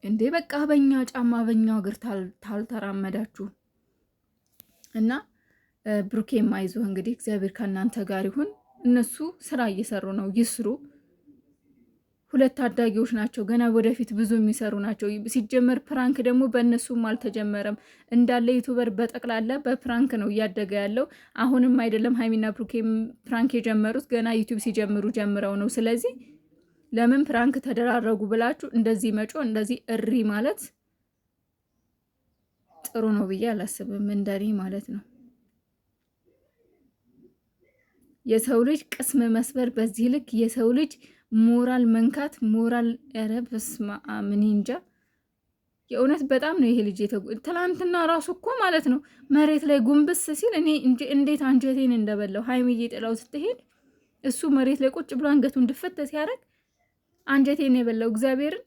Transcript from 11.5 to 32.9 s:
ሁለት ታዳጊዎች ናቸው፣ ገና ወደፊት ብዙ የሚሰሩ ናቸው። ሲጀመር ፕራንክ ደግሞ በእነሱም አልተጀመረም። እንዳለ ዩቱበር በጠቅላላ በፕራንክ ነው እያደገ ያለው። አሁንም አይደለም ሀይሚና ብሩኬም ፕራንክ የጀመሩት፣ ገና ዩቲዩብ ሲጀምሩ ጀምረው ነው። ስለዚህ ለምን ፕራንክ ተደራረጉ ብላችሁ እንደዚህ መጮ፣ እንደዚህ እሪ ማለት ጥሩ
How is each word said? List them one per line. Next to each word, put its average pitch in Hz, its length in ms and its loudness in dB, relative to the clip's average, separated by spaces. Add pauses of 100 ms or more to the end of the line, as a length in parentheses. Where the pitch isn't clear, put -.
ሁለት 262 220 4
ታዳጊዎች 233 580 -2
ናቸው፣ 214 320 -4
ገና 233 240 0
ወደፊት 226 440 2
ብዙ 208 200 0
የሚሰሩ 214 460 0
ናቸው። 202 300 -4 (200)
ሲጀመር 247 540 0
ፕራንክ 254 400 -2
ደግሞ 247 260 2
በእነሱም 240 560 0
አልተጀመረም። 208 720 -4 (360)
እንዳለ 240 380 4
ዩቱበር 247 400 0
በጠቅላላ 226 720 -4
በፕራንክ 254 540 -2
ነው 202 140 -2
እያደገ 208 460 -2
ያለው። 208 320 -2 (300)
አሁንም 247 420 4
አይደለም 226 380 0
ሀይሚና 226 340 0
ብሩኬም 220 380 -4 (340)
ፕራንክ 240 320 0
የጀመሩት፣ 226 540 0
ገና 226 240 0
ዩቲዩብ 220 280 -2
ሲጀምሩ 208 500 -2
ጀምረው 202 460 -2
ነው። 202 140 -2
ስለዚህ 240 440 -2 (760)
ለምን 240 320 4
ፕራንክ 254 360 2
ተደራረጉ 233 640 0
ብላችሁ 233 440 -2
እንደዚህ 226 420 2
መጮ፣ 214 280 -4
እንደዚህ 220 380 -2 (120)
እሪ 226 200 -2 (140)
ማለት 214 360 -2 (2250)
ጥሩ 226 260 -6